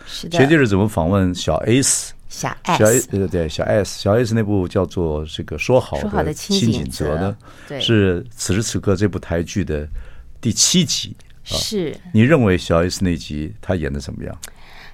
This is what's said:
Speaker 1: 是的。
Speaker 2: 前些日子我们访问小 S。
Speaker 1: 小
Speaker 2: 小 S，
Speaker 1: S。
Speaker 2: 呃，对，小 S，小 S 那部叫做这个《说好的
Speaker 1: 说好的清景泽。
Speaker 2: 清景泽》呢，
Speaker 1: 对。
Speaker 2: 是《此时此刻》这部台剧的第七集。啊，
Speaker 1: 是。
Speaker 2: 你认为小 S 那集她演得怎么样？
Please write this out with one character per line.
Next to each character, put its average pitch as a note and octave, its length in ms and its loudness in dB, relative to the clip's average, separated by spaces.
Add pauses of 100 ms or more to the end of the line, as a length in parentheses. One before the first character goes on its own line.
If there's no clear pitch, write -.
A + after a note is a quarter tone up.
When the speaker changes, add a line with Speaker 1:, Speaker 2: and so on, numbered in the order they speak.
Speaker 1:
是 - 240 -12
的。 E3+ 80 -2
Speaker 2:
前 C3+ 100 6
些 D#3+ 80 6
日 C3+ 120 6
子 G2 80 2
我 F#2 60 4
们 G#2+ 80 2
访 E2 200 0
问 F#2 240 2
小 D#2+ 220 -2 (100)
S。 - 480 2 (140)
Speaker 1:
小 - 280 -6 (100)
Speaker 2:
小 C3+ 200 4
S， - 0 -
Speaker 1:
S。 A#2 260 4
Speaker 2:
呃， F#2+ 160 0
对， E2 220 0
小 - 140 -4
S， G#2+ 360 0
小 G2+ 140 2
S A2+ 220 2
那 A2+ 80 2
部 G2 240 0
叫 F#2 180 0
做 D#2 400 -2
这 - 180 -10
个 D2+ 160 -8
《说 B2 200 4
好 - 180 -2
的 C#2+ 40 -4
Speaker 1:
说 G#3 80 -4
好 F#3+ 140 0
的 D#3 100 -2
清 G3 240 -2
景 A#2+ 100 2
泽。 A2 40 4
Speaker 2:
清 D#2+ 120 -2
景 B1+ 80 -8
泽》 D2+ 280 -2
呢， G2+ 160 -2 (320)
Speaker 1:
对。 C#3+ 120 -10
Speaker 2:
是 G2 440 2 (120)
《此 - 180 -2
时 G#2 80 2
此 A2+ 180 -4
刻》 G2 160 0
这 G2+ 120 2
部 F2+ 100 -4
台 E2+ 240 -2
剧 E2+ 240 -4
的 D2+ 220 -4 (520)
第 A2 140 -2
七 - 320 2
集。 G2+ 300 -6 (300)
啊， - 120 -6
Speaker 1:
是。 E3 380 -4 (180)
Speaker 2:
你 G#2+ 80 6
认 C3+ 220 6
为 F#2 140 6
小 E2+ 260 2
S F#2 200 -2
那 F2 140 2
集 D2+ 420 -8
她 - 160 -2
演 D2+ 160 -4
得 C#2+ 80 -6
怎 - 140 -10
么 - 100 -10
样？ - 140 -10 (560)